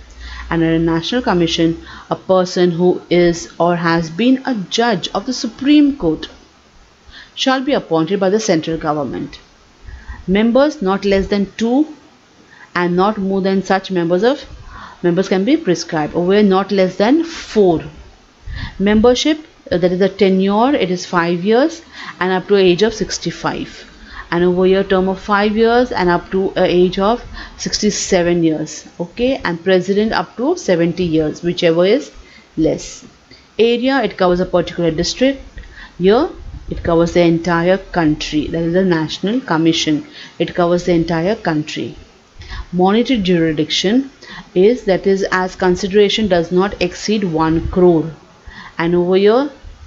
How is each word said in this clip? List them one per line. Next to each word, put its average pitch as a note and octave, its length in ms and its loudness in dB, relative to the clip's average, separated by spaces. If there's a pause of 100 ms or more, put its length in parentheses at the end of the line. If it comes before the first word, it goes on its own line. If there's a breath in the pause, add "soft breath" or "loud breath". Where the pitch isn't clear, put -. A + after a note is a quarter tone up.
(500 loud breath)
And E3 140 0
in E3 80 2
a E3 80 2
national E3 420 -2
commission, E3 580 0 (300 loud breath)
a E3+ 60 -4
person F3+ 560 0
who F3+ 360 0
is F3 500 0
or E3+ 180 2
has E3 340 -2
been B3 340 2
a C4+ 100 -2 (140)
judge A3+ 460 -2
of G3+ 100 -6
the C4 80 -6
Supreme C#4 640 2
Court D#3 320 -4 (1080 loud breath)
shall C4 260 0
be C#4 100 -4
appointed E3 460 0
by F#3+ 120 0
the G#3+ 100 2
central E3 360 -2
government. D3 640 -6 (880 loud breath)
Members, A#3 560 2
not F#3+ 220 0
less G3 240 2
than G3+ 280 -2
two B3 300 2 (880 loud breath)
and F3 220 0
not G3+ 200 2
more G3 240 -2
than F#3+ 220 0
such F#3+ 300 -2
members F3 320 0
of, C#4 200 0 (600 loud breath)
members F3 240 2
can F#3+ 160 0
be C4 120 2
prescribed. E3 600 -4
Over F3 180 2
here, G#3 80 4
not G3 300 2
less F#3 240 0
than C4+ 260 2
four. F3+ 600 0 (960 loud breath)
Membership, B3 680 2 (240)
uh, F3+ 80 0
that F3 140 0
is F3+ 80 0
the G3 80 4
tenure, G3 680 2
it F#3 160 -2
is F3+ 160 -6
five F3 380 -2
years B3 360 2 (380 loud breath)
and F#3 140 -2
up F#3 160 -2
to G3+ 80 4
age F3+ 260 4
of A3 100 2
sixty-five. - 920 -8 (460 loud breath)
And F3 120 2
over F3+ 200 2
here, F#3+ 200 2
term F#3+ 240 0
of F#3+ 120 -4
five G#3 360 0
years A#3 340 2
and F3+ 180 -2
up F3 220 0
to F#3+ 260 -2
a F#3 80 2
age F3+ 360 2
of A3+ 220 0 (340 loud breath)
sixty-seven F3 880 0
years. D#3 420 -4 (140)
Okay, A#3+ 440 -2
and E3+ 180 -4
president F#3+ 500 2
up - 240 -4
to D4 200 -2
seventy F3 480 0
years, D#3 380 -2
whichever F3 420 2
is A#3 280 0 (440 loud breath)
less. - 480 -4 (540 loud breath)
Area, A#3+ 440 2
it G#3 140 -4
covers F3+ 220 2
a F#3 80 -2
particular F3 460 0
district. B3 480 -2 (580 loud breath)
Here, A3 300 4 (400)
it - 160 -8
covers E3+ 300 2
the F3 80 4
entire E3+ 560 2
country. D3+ 680 -2
That E3 160 -4
is E3+ 120 -2
the F#3+ 100 2
national F3+ 560 -2
commission. D#3+ 640 0 (320 loud breath)
It D#3+ 160 -4
covers F3 300 2
the F#3 80 2
entire E3+ 420 0
country. D3+ 640 -6 (760 loud breath)
Monetary G#3+ 480 2
jurisdiction F3 920 0 (440 loud breath)
is, G#3+ 300 4
that F3+ 240 0
is, G3 240 2
as F#3 240 -2
consideration G3 720 2
does E3+ 240 0
not F#3+ 280 0
exceed G3+ 440 -2
one D#3+ 440 0
crore. E3 440 4 (640 loud breath)
And E3+ 160 0
over F3 220 2
here, A3+ 340 4 (360)